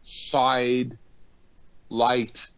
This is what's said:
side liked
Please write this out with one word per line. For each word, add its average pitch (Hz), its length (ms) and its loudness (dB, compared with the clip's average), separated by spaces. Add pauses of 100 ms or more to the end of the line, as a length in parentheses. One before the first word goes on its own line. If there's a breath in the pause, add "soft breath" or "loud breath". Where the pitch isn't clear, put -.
side 127 960 0 (920)
liked 117 680 0